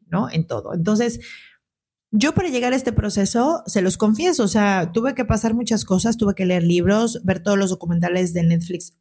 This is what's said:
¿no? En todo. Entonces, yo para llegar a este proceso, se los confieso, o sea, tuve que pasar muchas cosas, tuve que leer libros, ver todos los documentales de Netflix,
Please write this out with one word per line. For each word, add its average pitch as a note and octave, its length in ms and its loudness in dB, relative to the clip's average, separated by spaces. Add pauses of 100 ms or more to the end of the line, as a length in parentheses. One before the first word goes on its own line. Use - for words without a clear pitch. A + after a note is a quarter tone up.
¿no? F#3 240 -4
En D#3+ 160 -2
todo. G#2+ 260 -8
Entonces, G#3+ 460 0 (920)
yo A#3+ 220 2
para F#4 140 0
llegar B3 240 0
a C4 60 2
este B3+ 160 -2
proceso, A3 720 0
se - 160 0
los F#3 160 0
confieso, A3+ 460 2
o G#3 40 2
sea, F#3+ 460 2
tuve C4 220 0
que B3+ 100 -4
pasar A3 280 0
muchas A3+ 300 0
cosas, F#3+ 320 2
tuve G3+ 200 0
que G3 100 -2
leer F3+ 180 2
libros, F#3+ 600 2
ver F#3 180 -2
todos G3+ 140 0
los G3 120 0
documentales F3 640 0
de E3+ 100 0
Netflix, E3+ 580 0